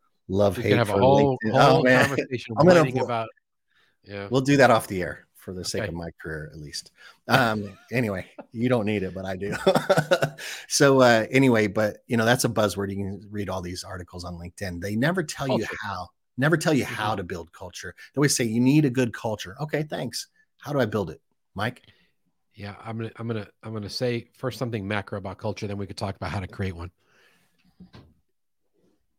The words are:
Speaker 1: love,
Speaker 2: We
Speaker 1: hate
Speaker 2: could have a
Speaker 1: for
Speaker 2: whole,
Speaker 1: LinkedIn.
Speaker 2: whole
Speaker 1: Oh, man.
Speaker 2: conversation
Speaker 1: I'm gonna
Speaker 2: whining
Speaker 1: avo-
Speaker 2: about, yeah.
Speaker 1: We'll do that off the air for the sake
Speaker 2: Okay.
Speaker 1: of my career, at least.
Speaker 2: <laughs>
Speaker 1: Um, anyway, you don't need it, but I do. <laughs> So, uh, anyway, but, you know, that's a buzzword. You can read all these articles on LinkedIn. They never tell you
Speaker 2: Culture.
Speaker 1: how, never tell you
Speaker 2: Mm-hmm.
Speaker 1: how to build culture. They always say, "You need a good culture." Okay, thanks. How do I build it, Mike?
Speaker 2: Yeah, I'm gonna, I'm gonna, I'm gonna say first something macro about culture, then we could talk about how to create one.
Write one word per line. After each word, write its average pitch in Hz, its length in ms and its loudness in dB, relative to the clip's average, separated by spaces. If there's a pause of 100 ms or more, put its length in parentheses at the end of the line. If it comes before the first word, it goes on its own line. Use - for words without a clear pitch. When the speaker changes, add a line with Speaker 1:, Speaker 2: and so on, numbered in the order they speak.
(260)
Speaker 1:
love, 98 300 2
Speaker 2:
We 120 60 -6
Speaker 1:
hate 107 80 0
Speaker 2:
could 123 80 4
have 113 100 2
a 101 40 -4
Speaker 1:
for 101 80 2
Speaker 2:
whole, 139 440 4
Speaker 1:
LinkedIn. 110 60 -2
Speaker 2:
whole 131 300 6
Speaker 1:
Oh, - 20 2
man. 127 240 6
Speaker 2:
conversation 131 520 -6
Speaker 1:
I'm 151 80 6
gonna 180 140 8
Speaker 2:
whining 131 160 2
Speaker 1:
avo- 120 80 -2
Speaker 2:
about, 113 240 -4 (760)
yeah. 101 260 -10
Speaker 1:
We'll 127 100 2
do 139 160 2
that 127 140 8
off 110 160 4
the 92 160 -4
air 76 320 -8
for - 180 -14
the 90 140 -10
sake 101 160 -4
Speaker 2:
Okay. 104 60 -6
Speaker 1:
of 82 60 -8
my 85 160 -8 (120)
career, 78 300 -10
at 76 60 -18
least. - 380 -14
Speaker 2:
<laughs> - 40 -20 (280)
Speaker 1:
Um, 110 500 2 (140)
anyway, 107 340 -2 (260)
you 120 180 0
don't 120 140 2
need 104 180 0
it, 92 120 -6
but 95 100 -10
I 95 120 -6
do. 101 240 -4
<laughs> - 40 -4 (1040)
So, 139 320 6
uh, 117 300 6
anyway, 123 380 4
but, 104 380 -2
you 120 100 0
know, 113 80 4
that's 123 200 4
a 123 40 2
buzzword. 101 420 0
You 98 60 -6
can 101 340 -8
read 101 180 -6
all 90 140 -6
these 90 220 -10
articles 90 400 -12
on 87 100 -10
LinkedIn. 87 460 -10
They 101 160 -4
never 160 260 0
tell 147 240 -8
you 131 120 0
Speaker 2:
Culture. - 240 -6
Speaker 1:
how, 92 260 -10 (280)
never 147 200 2
tell 160 180 2
you 120 100 2
Speaker 2:
Mm-hmm. - 100 -8
Speaker 1:
how 107 200 -2
to 98 80 -4
build 85 300 -10
culture. 90 420 -16 (180)
They - 60 -6
always 143 160 2
say, 131 100 0
"You 113 160 0
need 143 240 6
a 139 60 2
good 120 240 0
culture." 104 460 -8
Okay, 151 240 -4
thanks. 156 420 -8 (320)
How 143 140 -10
do 139 80 0
I 120 60 2
build 104 240 -2
it, 73 100 -14 (340)
Mike? 110 280 -6 (720)
Speaker 2:
Yeah, 101 280 -14
I'm 113 160 -10
gonna, 113 180 -8
I'm 113 120 -10
gonna, 110 180 -6 (160)
I'm 110 100 -12
gonna 104 160 -8
say 120 480 -4
first - 220 -8
something 113 280 -6
macro 104 320 -4
about 95 200 -10
culture, 107 280 -6
then 98 120 -8
we 101 80 -8
could 98 100 -12
talk 98 200 -6
about 92 140 -8
how 101 100 -6
to 92 80 -8
create 95 260 -6
one. 85 160 -12 (2250)